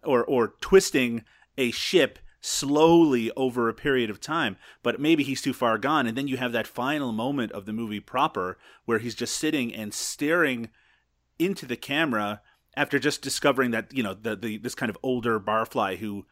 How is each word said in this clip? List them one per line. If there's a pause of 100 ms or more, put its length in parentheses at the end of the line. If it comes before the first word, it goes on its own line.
or,
or (120)
twisting (320)
a
ship (220)
slowly
over
a
period
of
time, (260)
but
maybe
he's
too
far
gone.
And
then
you
have
that
final
moment
of
the
movie
proper (300)
where
he's
just
sitting
and
staring (680)
into
the
camera (360)
after
just
discovering
that,
you
know,
the,
the,
this
kind
of
older
barfly
who,